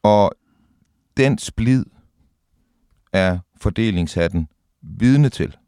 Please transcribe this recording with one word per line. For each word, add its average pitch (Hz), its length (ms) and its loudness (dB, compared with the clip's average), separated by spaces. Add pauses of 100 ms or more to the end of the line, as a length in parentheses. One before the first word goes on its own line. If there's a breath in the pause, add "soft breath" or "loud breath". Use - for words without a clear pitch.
Og 104 300 4 (840)
den 135 220 2
splid 131 460 -2 (1300)
er 92 260 0 (180)
fordelingshatten 87 920 -2 (320)
vidne 131 480 2
til. - 280 -6 (120)